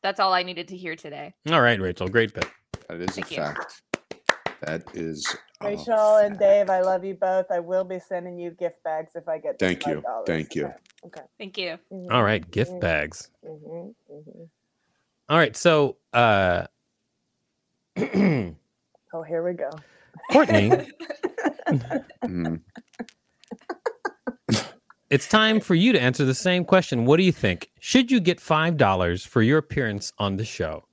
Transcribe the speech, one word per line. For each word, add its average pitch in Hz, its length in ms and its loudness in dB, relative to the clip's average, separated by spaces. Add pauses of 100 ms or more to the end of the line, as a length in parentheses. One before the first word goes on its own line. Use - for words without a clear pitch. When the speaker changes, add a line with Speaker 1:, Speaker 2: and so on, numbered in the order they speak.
Speaker 1:
that's 196 180 -2
all 190 120 4
I 180 120 2
needed 175 240 -10
to 185 80 -14
hear 175 180 -10
today. 147 400 -14 (160)
Speaker 2:
All 160 100 6
right, 120 200 4
Rachel, 92 280 -4
great 110 240 -4
bit. - 140 -8 (420)
Speaker 3:
That 85 120 -10
is 90 100 -10
Speaker 1:
Thank - 220 -12
Speaker 3:
a - 20 -12
Speaker 1:
you. 78 60 -8
Speaker 3:
fact. - 420 -10 (760)
That 80 220 -8 (120)
is 82 420 -8 (260)
a 208 40 -6
Speaker 4:
Rachel 214 520 2
and 208 200 4
Speaker 3:
fact. - 20 -2
Speaker 4:
Dave, 202 300 6
I 185 120 2
love 185 220 0
you 196 100 -6
both. 185 360 0
I 180 80 0
will 180 260 -2
be 185 140 -10
sending 180 400 -10
you 175 140 -10
gift 170 320 -8
bags 160 320 -8
if 165 120 -14
I 160 100 -6
get 151 200 -8
the 98 80 0
Speaker 3:
Thank 90 180 -2
you. 76 100 -2
Speaker 4:
five 76 100 -10
dollars. 113 240 -8
Speaker 3:
Thank 80 260 -4
you. 73 120 -4
Speaker 4:
Okay. - 80 -12 (320)
Okay. - 160 -20 (180)
Speaker 1:
Thank 196 180 -14
you. 175 180 -8 (160)
Speaker 4:
Mm-hmm. 185 220 -8
Speaker 2:
All 123 80 4
right, 98 300 -2
gift 123 180 -2
Speaker 4:
Mm-hmm. 180 100 -12
Speaker 2:
bags. 76 500 -4 (140)
Speaker 4:
Mm-hmm. 160 680 -18
Mm-hmm. 151 280 -20 (840)
Speaker 2:
All 156 100 4
right, 135 180 2
so, 151 400 4 (160)
uh, 98 540 4 (1300)
<clears throat> - 20 -
Speaker 4:
Oh, 165 1300 -2
here 165 160 -4
we 180 120 -2
go. 143 160 -8 (600)
Speaker 2:
Courtney. 110 400 6
Speaker 4:
<laughs> - 200 2 (1300)
Speaker 3:
Mm. 85 360 -4 (2500)
Speaker 2:
It's 139 200 2
time 220 320 4
for 190 160 0
you 214 160 4
to 170 80 4
answer 127 240 2
the 131 100 2
same 180 300 0
question. 135 400 2
What 143 140 6
do 185 40 4
you 185 100 4
think? - 460 -2
Should 247 320 2
you 262 80 4
get 175 220 0
five 160 360 0
dollars 92 480 2
for - 180 0
your 131 160 4
appearance 113 600 -4
on 98 180 0
the 107 80 -4
show? 78 480 -8